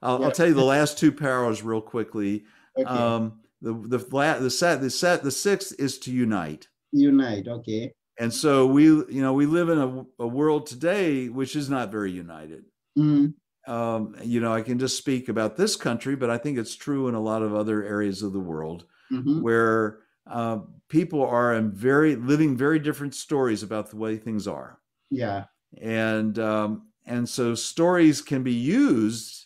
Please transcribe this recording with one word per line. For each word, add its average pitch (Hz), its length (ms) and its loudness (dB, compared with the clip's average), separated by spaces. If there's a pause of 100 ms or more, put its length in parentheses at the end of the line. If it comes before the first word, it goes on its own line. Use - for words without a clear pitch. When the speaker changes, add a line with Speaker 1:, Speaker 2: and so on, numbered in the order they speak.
Speaker 1:
I'll, 127 140 0
I'll 127 80 -2
Speaker 2:
Yeah. 135 80 2
Speaker 1:
tell 170 160 2
you 165 60 6
the 135 100 6
last 143 340 2
two 156 140 4
parables 123 520 -2
real 110 180 -2
quickly. 107 640 -4 (320)
Speaker 2:
Okay. 131 100 0
Speaker 1:
Um, 117 520 0 (220)
the, 113 120 -6
the 117 380 -4
la-, 139 280 2
the 127 120 0
set, 165 300 0
the 135 100 -2
set, 175 320 0
the 139 80 -2
sixth - 480 -2
is 131 200 -4
to 131 120 -10
unite. 101 560 -2 (240)
Speaker 2:
Unite. 135 560 4
Okay. 117 440 -6 (280)
Speaker 1:
And 117 120 -2
so 139 360 4
we, 143 180 6
you 151 360 4
know, 135 120 2
we 143 140 4
live 170 220 2
in 160 100 2
a, 131 260 -2 (180)
a 120 40 -2
world 147 400 0
today 151 600 -2
which 123 280 -6
is 143 140 -4
not 123 220 -4
very 104 200 -4
united. 80 540 -14 (320)
Speaker 2:
Mm. 147 360 4 (340)
Speaker 1:
Um, 117 560 -4
you 120 180 -2
know, 113 120 0
I 113 80 0
can 123 180 -4
just 127 180 -2
speak 127 300 -4
about 110 300 -2
this 165 180 0
country, 135 400 -4
but 127 140 -2
I 117 80 0
think 143 200 -4
it's 110 180 -6
true 139 320 -2
in 120 80 -2
a 110 40 -2
lot 110 220 -2
of 107 140 -2
other 107 280 0
areas 104 380 -2
of 101 100 -4
the 98 80 -4
world 82 460 -8 (260)
Speaker 2:
Mm-hmm. 131 300 -2
Speaker 1:
where, 113 580 2 (260)
uh, 117 320 -6 (320)
people 156 340 0
are 120 300 2
in 113 180 0
very, 135 440 4
living 135 420 2
very 147 220 2
different 143 340 -4
stories 127 480 -2
about 107 300 -8
the 110 60 -14
way 110 200 -4
things 107 300 -6
are. 69 320 -10 (320)
Speaker 2:
Yeah. 101 320 -4 (360)
Speaker 1:
And, 110 600 -2
um, 107 480 -2 (180)
and 120 240 -4
so 120 240 -2
stories 165 680 2
can 135 180 -2
be 127 120 -2
used 120 920 0